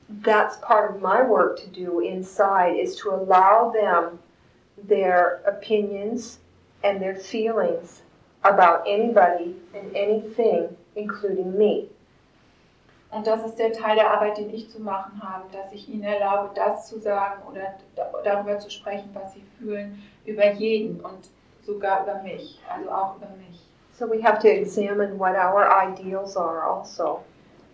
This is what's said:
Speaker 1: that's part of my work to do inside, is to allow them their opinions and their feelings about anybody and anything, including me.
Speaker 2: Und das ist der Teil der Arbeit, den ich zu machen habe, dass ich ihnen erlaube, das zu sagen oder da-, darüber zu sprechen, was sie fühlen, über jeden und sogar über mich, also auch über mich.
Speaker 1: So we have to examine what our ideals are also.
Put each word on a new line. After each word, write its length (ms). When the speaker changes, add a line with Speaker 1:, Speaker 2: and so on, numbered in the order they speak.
Speaker 1:
that's 360
part 300
of 100
my 220
work 340
to 120
do 320
inside, 760
is 200
to 160
allow 580
them 480
their 580
opinions 960
and 180
their 140
feelings 880
about 440
anybody 680
and 200
anything, 800
including 640
me. 320
Speaker 2:
Und 140
das 180
ist 140
der 140
Teil 240
der 140
Arbeit, 280
den 160
ich 160
zu 100
machen 420
habe, 300
dass 200
ich 160
ihnen 160
erlaube, 500
das 340
zu 120
sagen 500
oder 240
da-, 140
darüber 360
zu 100
sprechen, 420
was 220
sie 80
fühlen, 420
über 280
jeden 480
und 280
sogar 380
über 180
mich, 380
also 180
auch 260
über 200
mich. 240
Speaker 1:
So 160
we 140
have 180
to 80
examine 680
what 160
our 340
ideals 680
are 260
also. 580